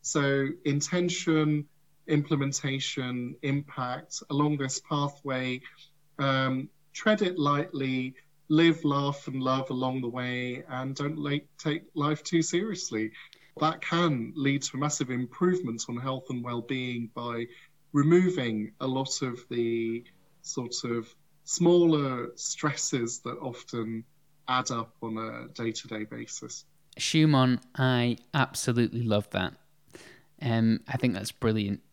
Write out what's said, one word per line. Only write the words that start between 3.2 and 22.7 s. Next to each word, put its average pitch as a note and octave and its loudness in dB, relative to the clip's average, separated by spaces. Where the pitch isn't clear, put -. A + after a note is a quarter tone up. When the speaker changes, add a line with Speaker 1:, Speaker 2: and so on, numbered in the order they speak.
Speaker 1:
impact C#3 -4
along D3 2
this C3+ -4
pathway, C3 -4
um, C3 0
tread G#3+ 2
it F#3 0
lightly, C3+ 0
live, E3 6
laugh, C#3+ 0
and C3 -4
love C3 0
along C3 -2
the A#2+ -4
way, B2 -4
and C3 -6
don't D3 -4
like, C#3+ -4
take D#3+ -2
life D3 0
too E3 2
seriously. E3 -2
That D#3 0
can D#3+ 0
lead C#3 0
to - -6
a C3+ -4
massive D3 -2
improvement B2+ 0
on A#2+ -6
health C3 -4
and B2 -4
well-being A#2+ -4
by A#2 -6
removing C#3+ 4
a C3 -4
lot C3 -2
of A#2+ -6
the A#2 -2
sort B2 -6
of A#2+ -4
smaller D#3 4
stresses - -4